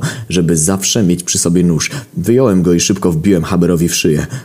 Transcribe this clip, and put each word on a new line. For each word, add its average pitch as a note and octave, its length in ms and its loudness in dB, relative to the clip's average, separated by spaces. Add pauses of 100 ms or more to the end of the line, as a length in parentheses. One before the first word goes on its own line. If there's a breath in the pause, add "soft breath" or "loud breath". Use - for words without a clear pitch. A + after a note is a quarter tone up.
(300 loud breath)
żeby E2+ 280 0
zawsze G2 460 -2
mieć F2 200 0
przy - 160 -4
sobie F2 240 2
nóż. E2 280 0 (260 loud breath)
Wyjąłem G2+ 460 2
go F2 100 4
i E2+ 60 2
szybko F#2 320 0
wbiłem E2 320 2
Haberowi F2 460 0
w - 60 -6
szyję. D#2 320 0 (180 loud breath)